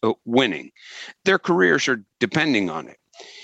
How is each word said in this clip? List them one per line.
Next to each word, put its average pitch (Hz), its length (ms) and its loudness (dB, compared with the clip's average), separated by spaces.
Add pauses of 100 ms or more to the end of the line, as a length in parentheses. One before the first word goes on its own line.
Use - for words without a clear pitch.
uh, 113 120 0 (100)
winning. 110 460 0 (560)
Their 190 120 2
careers 175 500 2
are 117 140 -2 (180)
depending 123 500 0
on 78 180 -10
it. - 80 -20 (480)